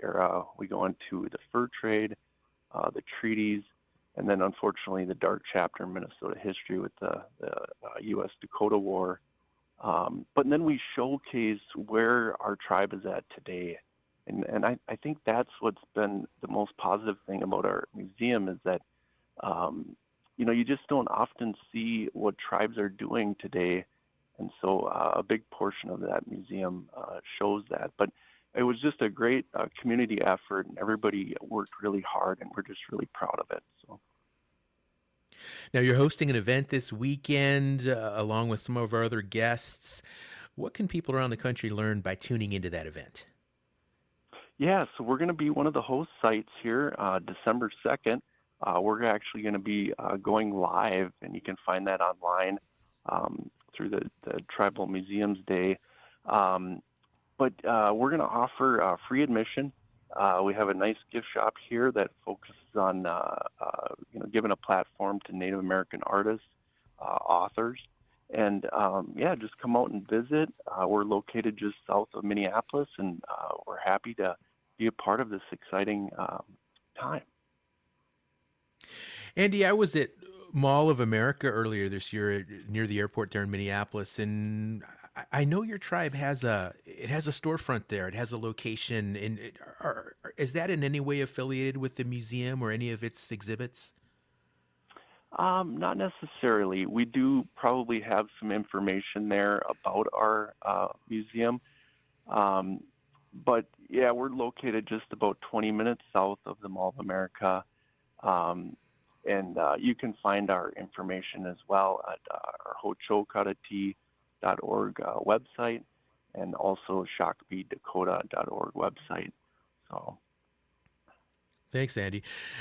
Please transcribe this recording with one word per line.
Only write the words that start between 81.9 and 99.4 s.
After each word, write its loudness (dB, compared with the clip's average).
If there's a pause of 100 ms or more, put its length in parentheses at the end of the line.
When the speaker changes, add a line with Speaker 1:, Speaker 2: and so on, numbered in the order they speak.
Speaker 2:
year, 0
uh, -8 (260)
near 0
the -2
airport -2
there 0
in -2
Minneapolis, -4
and -4 (320)
I, -2
I 4
know 2
your -6
tribe -2
has -2
a, 0 (120)
it -10
has -2
a -2
storefront -2
there. -2
It -8
has -4
a -6
location. -4
And -6
it, -14 (220)
are, -6 (240)
is -2
that -2
in 0
any 0
way 0
affiliated -2
with -4
the -2
museum -4
or 0
any -2
of -6
its -8
exhibits? -8 (1500)
Speaker 1:
Um, 0
not 0
necessarily. 0
We 2
do 2
probably 2
have 0 (120)
some -4
information -2
there 2